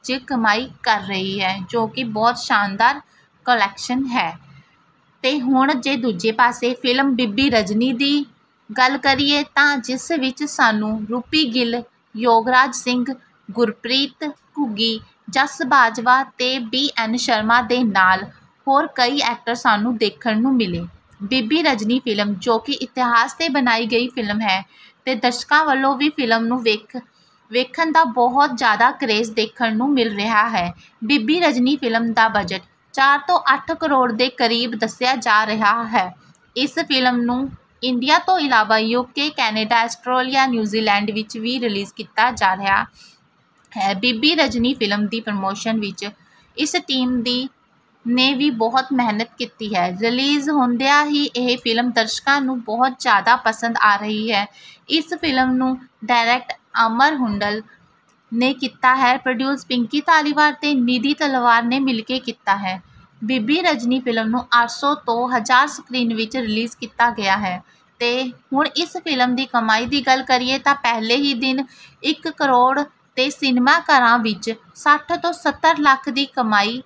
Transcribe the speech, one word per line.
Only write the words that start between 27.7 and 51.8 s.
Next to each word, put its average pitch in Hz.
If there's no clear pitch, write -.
ਦਾ 320
ਬਹੁਤ 254
ਜ਼ਿਆਦਾ 226
ਕਰੇਜ਼ 220
ਦੇਖਣ 220
ਨੂੰ 254
ਮਿਲ 226
ਰਿਹਾ 214
ਹੈ। 175
ਬੀਬੀ 285
ਰਜਨੀ 254
ਫਿਲਮ 233
ਦਾ 226
ਬਜਟ 190
ਚਾਰ 277
ਤੋਂ 359
ਅੱਠ 277
ਕਰੋੜ 285
ਦੇ 247
ਕਰੀਬ 233
ਦੱਸਿਆ 226
ਜਾ 220
ਰਿਹਾ 214
ਹੈ। 208
ਇਸ 269
ਫਿਲਮ 254
ਨੂੰ 247
ਇੰਡੀਆ 262
ਤੋਂ 370
ਇਲਾਵਾ 220
ਯੂ 226
ਕੇ, 285
Canada, 226
Australia, 254
ਨਿਊਜ਼ੀਲੈਂਡ 214
ਵਿੱਚ 214
ਵੀ 240
ਰਿਲੀਜ਼ 202
ਕੀਤਾ 220
ਜਾ 202
ਰਿਹਾ 196
ਹੈ। 196
ਬੀਬੀ 247
ਰਜਨੀ 247
ਫਿਲਮ 208
ਦੀ 226
ਪ੍ਰਮੋਸ਼ਨ 202
ਵਿੱਚ 202
ਇਸ 302
ਟੀਮ 254
ਦੀ 247
ਨੇ 254
ਵੀ 285
ਬਹੁਤ 240
ਮਿਹਨਤ 233
ਕੀਤੀ 226
ਹੈ। 180
ਰਿਲੀਜ਼ 269
ਹੁੰਦਿਆਂ 269
ਹੀ 294
ਇਹ 247
ਫਿਲਮ 240